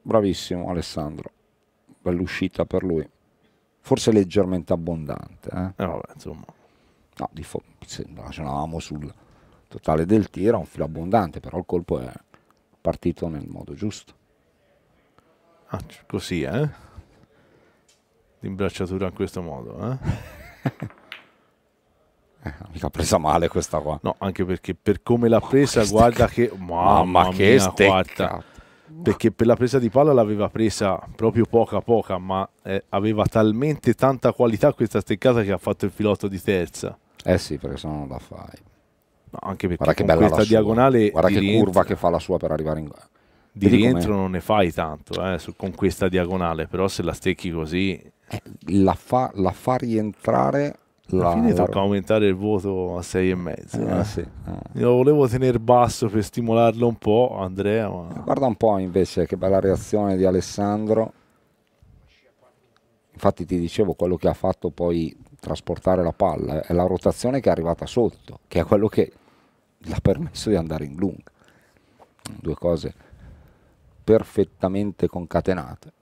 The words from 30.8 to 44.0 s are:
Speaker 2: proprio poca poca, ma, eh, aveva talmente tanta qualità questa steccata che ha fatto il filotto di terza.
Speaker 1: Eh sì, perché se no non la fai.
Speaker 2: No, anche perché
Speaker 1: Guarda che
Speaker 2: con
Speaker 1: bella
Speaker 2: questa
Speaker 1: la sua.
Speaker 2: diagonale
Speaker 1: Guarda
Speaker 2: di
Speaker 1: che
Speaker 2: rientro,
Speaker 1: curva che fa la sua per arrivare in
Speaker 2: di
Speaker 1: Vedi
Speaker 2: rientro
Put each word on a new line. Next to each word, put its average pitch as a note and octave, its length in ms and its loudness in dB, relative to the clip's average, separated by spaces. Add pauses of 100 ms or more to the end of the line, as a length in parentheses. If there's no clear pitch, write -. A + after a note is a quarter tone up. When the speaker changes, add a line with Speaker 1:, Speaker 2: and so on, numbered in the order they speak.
Speaker 2:
proprio A2 300 2
poca G#2+ 380 0
poca, G#2 360 0
ma, F#2+ 300 -4 (140)
eh, F#2+ 260 -4
aveva G#2+ 380 0
talmente A#2 680 2
tanta B2+ 380 2
qualità B2 400 2
questa A2 280 -2
steccata A#2 420 2
che G2 100 -2
ha F2+ 60 -2
fatto - 260 -4
il G2 60 -2
filotto G#2 380 -2
di F#2+ 120 -8
terza. G2+ 560 -4 (260)
Speaker 1:
Eh F2+ 140 2
sì, D2+ 220 -6
perché C#2 180 -8
se - 120 -12
no D2+ 100 -6
non C#2+ 100 -10
la B1 100 -12
fai. - 400 -18 (760)
Speaker 2:
No, - 100 -14
anche F#2+ 260 -4
perché F2 160 -2
Speaker 1:
Guarda D#2 80 4
che - 60 2
Speaker 2:
con - 80 2
Speaker 1:
bella D#2+ 140 8
Speaker 2:
questa G2 180 6
Speaker 1:
la G#2+ 60 6
sua. A2 120 4
Speaker 2:
diagonale A2 540 4
Speaker 1:
Guarda E2 180 4
Speaker 2:
di G2+ 60 4
Speaker 1:
che G2+ 60 2
Speaker 2:
rientro, G#2 260 4
Speaker 1:
curva F#2 180 4
che F#2+ 120 -2
fa F2 120 0
la E2+ 100 2
sua F2 200 -2
per D#2+ 140 -4
arrivare D#2 280 -4
in D2 100 -12 (600)
Speaker 2:
di G2 140 0
Speaker 1:
Vedi A2+ 160 8
Speaker 2:
rientro B2 300 2